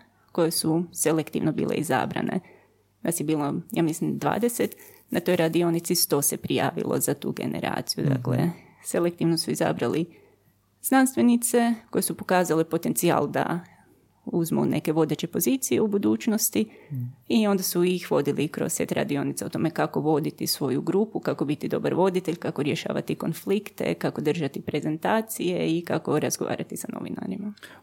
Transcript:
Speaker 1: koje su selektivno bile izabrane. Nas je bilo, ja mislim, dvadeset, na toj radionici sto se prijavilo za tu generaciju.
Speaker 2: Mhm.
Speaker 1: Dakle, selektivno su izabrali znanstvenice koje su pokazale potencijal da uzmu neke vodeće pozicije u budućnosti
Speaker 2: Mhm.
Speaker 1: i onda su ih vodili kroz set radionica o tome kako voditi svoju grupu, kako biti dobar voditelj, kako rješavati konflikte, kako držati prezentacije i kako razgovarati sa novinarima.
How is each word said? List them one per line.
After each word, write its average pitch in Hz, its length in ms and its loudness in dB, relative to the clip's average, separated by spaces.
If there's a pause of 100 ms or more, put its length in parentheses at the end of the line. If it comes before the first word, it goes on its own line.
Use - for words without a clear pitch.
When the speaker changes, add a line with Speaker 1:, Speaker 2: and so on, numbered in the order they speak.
(320)
Speaker 1:
koje 165 180 4
su 165 420 0
selektivno 156 600 0
bile - 220 -2
izabrane. - 680 -2 (640)
Nas 165 180 -2
je 151 40 -4
bilo, 147 300 0 (180)
ja 165 100 0
mislim, 156 360 0
dvadeset, 202 580 0 (340)
na 180 100 0
toj 180 160 2
radionici 170 580 2
sto - 280 2
se - 140 0
prijavilo - 600 0
za - 160 0
tu 139 180 -6
generaciju. - 720 -4
Speaker 2:
Mhm. 139 100 2
Speaker 1:
Dakle, 127 360 0 (340)
selektivno 170 540 0
su - 120 -4
izabrali 156 560 0 (760)
znanstvenice 240 920 4 (160)
koje 190 120 0
su 170 140 -4
pokazale 170 480 2
potencijal 160 600 2
da 147 340 -2 (640)
uzmu 156 380 0
neke 151 280 0
vodeće 156 340 2
pozicije - 540 0
u 220 80 2
budućnosti 214 760 0 (200)
Speaker 2:
Mhm. 127 160 -6 (260)
Speaker 1:
i 220 180 4
onda 196 160 2
su 175 220 2
ih 180 260 0
vodili 143 380 2
kroz 165 240 -2
set - 200 -2
radionica 139 540 -2
o - 40 -6
tome 160 200 0
kako 151 300 -2
voditi 151 460 0
svoju 139 360 -2
grupu, 202 380 0
kako 143 240 -2
biti 143 240 -4
dobar 143 260 0
voditelj, 175 420 0
kako - 260 -4
rješavati 147 520 -2
konflikte, 196 800 -4
kako - 260 -4
držati 151 400 -2
prezentacije 170 1080 -2
i 165 140 0
kako 156 360 -2
razgovarati - 580 -4
sa - 140 -10
novinarima. - 640 -8 (300)